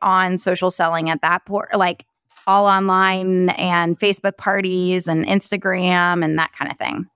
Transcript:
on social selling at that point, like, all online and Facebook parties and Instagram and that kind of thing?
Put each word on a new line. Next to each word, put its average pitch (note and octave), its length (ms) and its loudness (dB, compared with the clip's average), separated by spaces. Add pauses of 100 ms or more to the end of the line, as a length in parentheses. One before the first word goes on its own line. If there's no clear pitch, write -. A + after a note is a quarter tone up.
on F#3 340 2
social F3+ 340 -2
selling E3 380 -2
at D#3+ 140 -2
that F3 240 0
point, G3 260 -6
like, F#3 320 -2 (420)
all G3+ 200 4
online F#3 840 2
and E3+ 480 0
Facebook G3+ 380 -2
parties F3+ 720 -2
and D#3+ 180 0
Instagram F3+ 1000 0
and D#3 140 0
that D#3+ 140 -2
kind D#3 180 -8
of - 60 -10
thing? - 400 -6